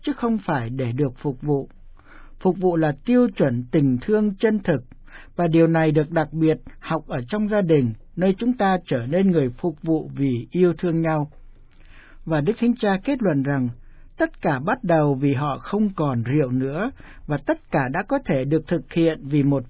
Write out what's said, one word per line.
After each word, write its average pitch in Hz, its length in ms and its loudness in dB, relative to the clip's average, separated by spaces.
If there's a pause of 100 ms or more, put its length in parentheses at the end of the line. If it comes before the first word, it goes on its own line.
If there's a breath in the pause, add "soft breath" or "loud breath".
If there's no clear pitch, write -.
chứ 285 120 -4
không 233 240 -2
phải 139 320 -4
để 127 220 -4
được 127 260 -2
phục 139 240 -6
vụ. 147 280 -2 (720 soft breath)
Phục 185 180 2
vụ 180 180 2
là 156 180 2 (120)
tiêu 247 220 4 (100)
chuẩn 123 340 0
tình 139 300 4
thương 214 340 0
chân 220 240 0
thực, 160 240 0 (520 loud breath)
và 175 120 0
điều 165 200 6
này 160 240 2
được 151 200 0
đặc 165 220 0
biệt 156 240 2 (220 loud breath)
học 160 280 -6
ở 160 100 -6 (120)
trong 214 200 -2
gia 208 120 2
đình, 147 320 2 (220)
nơi 190 220 2
chúng 247 160 0
ta 196 320 0
trở 143 120 -2 (120)
nên 190 220 2
người 147 180 2
phục 156 340 -6
vụ 160 320 -2
vì 131 360 -2
yêu 175 260 4
thương 165 240 0
nhau. 156 300 -2 (960 soft breath)
Và 156 160 0
Đức 175 180 0
Thánh 233 160 2
Cha 196 280 0
kết 262 200 -2
luận 147 200 2
rằng, 135 260 -2 (480 soft breath)
tất 320 240 -4
cả 147 240 0
bắt 233 180 -2
đầu 151 380 2
vì 143 120 2
họ 135 240 -2
không 208 380 -2
còn 135 280 0
rượu 131 280 0
nữa, 139 400 -2 (360 loud breath)
và 147 100 -2
tất - 340 -4
cả 139 220 0
đã 175 100 -2
có 277 220 -2
thể 131 200 0
được 156 220 0
thực - 260 -4
hiện 165 300 2
vì 143 200 2
một 139 260 2